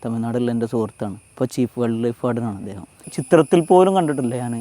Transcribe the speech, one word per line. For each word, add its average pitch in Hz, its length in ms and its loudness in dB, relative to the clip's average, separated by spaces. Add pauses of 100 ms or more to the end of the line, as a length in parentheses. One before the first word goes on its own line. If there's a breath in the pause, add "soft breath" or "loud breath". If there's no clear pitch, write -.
തമിഴ്നാടുള്ള 117 520 -2
എൻ്റെ 117 180 -2
സുഹൃത്താണ്. 107 440 -4 (140)
ഇപ്പോൾ 127 240 -4
ചീഫ് 123 260 -2
വൈൽഡ് 117 240 -2
ലൈഫ് 120 200 -4
വാർഡനാണ് 117 380 -4
അദ്ദേഹം. 98 240 -14 (300)
ചിത്രത്തിൽ 160 440 4 (100)
പോലും 185 280 6
കണ്ടിട്ടില്ല 139 440 0
ഞാൻ 120 180 -6